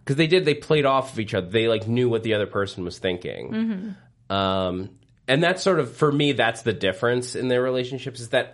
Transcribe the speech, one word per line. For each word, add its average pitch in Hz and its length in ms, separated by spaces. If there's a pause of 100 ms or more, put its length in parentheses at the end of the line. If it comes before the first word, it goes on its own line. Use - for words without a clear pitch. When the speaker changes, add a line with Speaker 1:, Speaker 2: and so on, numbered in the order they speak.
Speaker 1:
'Cause 139 100
they 160 120
did, 175 180
they 147 100
played 151 300
off 135 280
of 110 60
each 107 160
other. 90 120
They, 113 200
like, 110 200
knew 120 220
what 113 140
the 113 100
other 104 140
person 98 360
was 87 160
thinking. 69 520
Speaker 2:
Mm-hmm. 220 840
Speaker 1:
Um, 95 540 (380)
and 139 160
that's 180 180
sort 185 180
of, 123 160
for 151 160
me, 143 200
that's 113 320
the 113 100
difference 120 600
in 127 140
their 123 120
relationships, 127 580
is 117 100
that 123 240